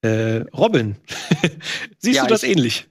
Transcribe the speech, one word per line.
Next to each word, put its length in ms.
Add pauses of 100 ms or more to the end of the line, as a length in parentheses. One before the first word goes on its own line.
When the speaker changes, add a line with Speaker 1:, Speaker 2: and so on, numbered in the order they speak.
Speaker 1:
Äh, 440 (120)
Robin, 400 (500)
<laughs> 520
siehst 180
Speaker 2:
Ja, 60
Speaker 1:
du 80
das 140
Speaker 2:
ich 60
Speaker 1:
ähnlich? 400